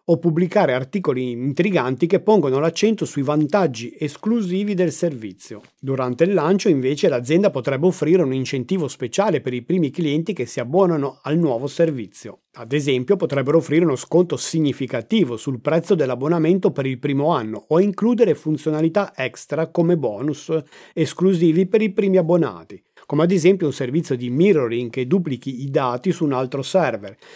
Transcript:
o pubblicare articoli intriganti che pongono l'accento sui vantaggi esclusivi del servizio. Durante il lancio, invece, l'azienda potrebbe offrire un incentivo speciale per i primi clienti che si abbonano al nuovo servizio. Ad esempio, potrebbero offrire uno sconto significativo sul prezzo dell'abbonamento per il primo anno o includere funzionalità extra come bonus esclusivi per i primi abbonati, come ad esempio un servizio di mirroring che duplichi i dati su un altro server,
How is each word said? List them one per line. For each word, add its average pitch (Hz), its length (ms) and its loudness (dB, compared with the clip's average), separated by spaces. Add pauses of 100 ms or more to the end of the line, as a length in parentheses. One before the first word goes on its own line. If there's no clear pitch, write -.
(100)
o 165 80 4
pubblicare 170 540 2
articoli 131 600 -2
intriganti 135 760 0
che - 140 2
pongono 143 380 2
l'accento 170 460 0
sui 147 160 -6
vantaggi 143 760 0
esclusivi 202 760 -2
del 175 180 0
servizio. 113 680 -6 (180)
Durante 131 460 0
il 190 80 0
lancio, 185 380 2
invece, 143 400 2
l'azienda 147 400 2
potrebbe 135 340 -4
offrire 180 380 2
un 135 100 0
incentivo 131 560 -4
speciale 156 540 -2
per 127 100 -6
i 123 80 -4
primi 160 300 0
clienti 160 420 -2
che 127 140 -4
si - 140 -8
abbonano 143 640 0
al 147 140 -2
nuovo 139 300 0
servizio. 131 840 -4
Ad 117 200 -12
esempio, 139 440 0
potrebbero 143 420 2
offrire 156 260 2
uno 147 120 2
sconto 165 420 0
significativo 135 1000 0
sul 123 240 -6
prezzo 165 340 2
dell'abbonamento 156 800 0
per 135 140 -4
il 131 120 -4
primo 143 300 0
anno 110 400 -4
o 156 100 2
includere 208 560 2
funzionalità 156 800 -2
extra 143 540 -6
come 170 300 2
bonus 131 520 -4 (440)
esclusivi 175 720 2
per 214 160 2
i 214 100 0
primi 190 240 2
abbonati, 147 640 0 (240)
come 147 160 0
ad 170 80 4
esempio 185 360 4
un 139 60 0
servizio 135 440 -2
di 123 140 -6
mirroring 123 600 2
che 127 160 -4
duplichi 135 560 -2
i 139 80 -8
dati 131 400 0
su 175 140 0
un 143 80 0
altro 131 300 -4
server, 113 540 -2 (200)